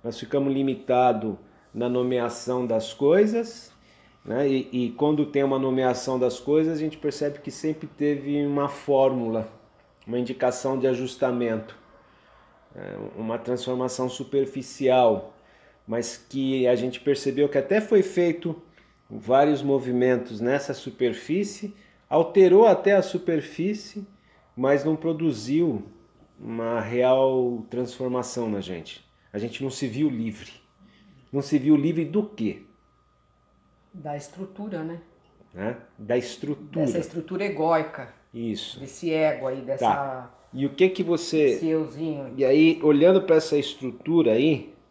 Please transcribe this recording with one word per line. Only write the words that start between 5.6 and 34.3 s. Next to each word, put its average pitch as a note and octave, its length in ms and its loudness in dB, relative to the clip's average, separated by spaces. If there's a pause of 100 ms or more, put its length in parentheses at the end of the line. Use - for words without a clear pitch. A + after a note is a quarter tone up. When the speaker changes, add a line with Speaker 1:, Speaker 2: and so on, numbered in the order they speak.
Speaker 1:
das B2 220 0
coisas, D#3 360 0
a D3+ 40 -6
gente D#3 180 -6
percebe D3 400 -4
que - 140 -12
sempre D#3 340 -6
teve D3 580 -2
uma C#3+ 240 0
fórmula, B2 800 0 (560)
uma A#2+ 140 -4
indicação B2+ 580 -2
de C3 120 0
ajustamento, B2 880 -2 (1000)
é, G2 220 -14 (200)
uma A2+ 220 -6
transformação B2+ 680 -4
superficial, B2+ 1200 0 (540)
mas A2+ 300 -6
que C3+ 500 -2
a B2 80 6
gente B2 240 -2
percebeu C#3 500 0
que C#3+ 100 2
até G3+ 220 2
foi G#3+ 220 4
feito E3+ 580 -2 (480)
vários C3 540 2
movimentos B2 800 0
nessa C3+ 340 -2
superfície, D3+ 1000 -6 (380)
alterou F3+ 560 8
até G3 300 4
a F#3 60 4
superfície, F#3 1000 -4 (520)
mas C#3 280 2
não D#3 120 0
produziu D3+ 880 -2 (540)
uma A2+ 420 -4
real B2 920 2
transformação B2 800 -4
na G2+ 100 -2
gente. F2 420 -12 (300)
A G#2 60 -8
gente A#2 240 -8
não C3+ 80 -4
se C3 160 -6
viu C3+ 240 -2
livre. A2+ 400 -8 (840)
Não C#3 80 -2
se C#3 180 0
viu D3 180 4
livre D#3+ 280 0
do F#3 200 -2
quê? - 380 -6 (1300)
Speaker 2:
Da D3 240 -10
estrutura, F#3+ 680 -12